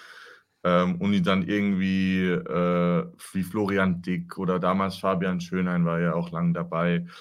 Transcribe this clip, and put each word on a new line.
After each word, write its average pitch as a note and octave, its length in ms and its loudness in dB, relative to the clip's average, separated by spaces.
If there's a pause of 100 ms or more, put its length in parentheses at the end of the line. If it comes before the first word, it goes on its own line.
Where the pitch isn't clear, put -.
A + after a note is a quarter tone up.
(640)
Ähm, F2+ 360 4
und G2+ 140 2
ihn G2 100 2
dann F#2+ 240 2
irgendwie, F#2+ 760 0
äh, F2 800 0 (260)
wie F#2+ 120 -2
Florian F#2+ 580 0
Dick F2+ 380 -6
oder F#2 180 0
damals F#2 400 0
Fabian F#2 420 0
Schönhein F2 460 0
war E2+ 140 0
ja E2+ 160 0
auch E2+ 160 -4
lang E2+ 240 0
dabei, E2+ 500 -2 (160)